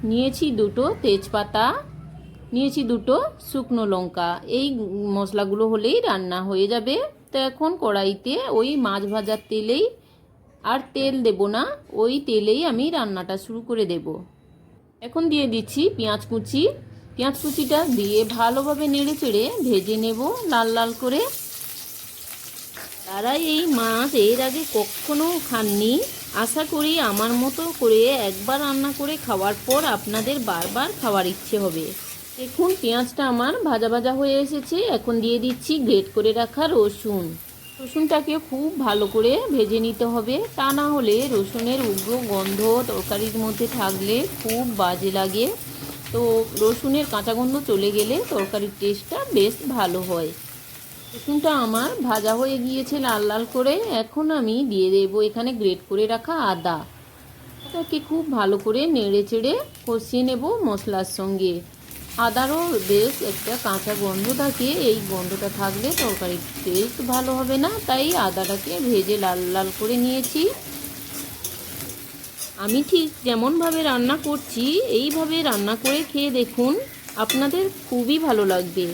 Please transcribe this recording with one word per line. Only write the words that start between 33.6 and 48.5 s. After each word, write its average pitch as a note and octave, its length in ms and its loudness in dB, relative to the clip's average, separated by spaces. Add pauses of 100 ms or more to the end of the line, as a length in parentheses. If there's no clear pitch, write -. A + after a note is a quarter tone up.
ভাজা A3+ 260 2
ভাজা A#3+ 260 2
হয়ে C#4 160 4 (100)
এসেছে। C#4+ 320 -4 (180)
এখন A#3 180 0 (100)
দিয়ে A#3 160 2
দিচ্ছি B3+ 340 -2 (120)
গ্রেট G3 300 4
করে G#3+ 160 4 (100)
রাখা A#3 240 -2
রসুন। G#3 580 2 (540)
রসুনটাকে D4+ 560 0 (160)
খুব C#4 180 -2 (180)
ভালো G#3 280 4
করে A3 180 6 (220)
ভেজে A3+ 320 4
নিতে A3+ 280 0
হবে, A#3+ 220 0 (200)
তা C4+ 120 0 (100)
না D4 160 2
হলে A3+ 220 4 (200)
রসুনের A#3 440 0 (120)
উগ্র G3 200 -2 (200)
গন্ধ G3 280 0 (280)
তরকারির G#3 560 -2
মধ্যে A3 220 -2 (120)
থাকলে G3 380 0 (260)
খুব A3+ 220 0 (140)
বাজে F#3 400 2
লাগে। F#3+ 280 0 (680)
তো A#3 80 0 (400)
রসুনের C4+ 500 2
কাঁচা A3 260 -2
গন্ধ B3+ 180 0 (120)
চলে G3+ 240 2
গেলে G#3+ 240 2 (140)
তরকারির G3+ 480 -2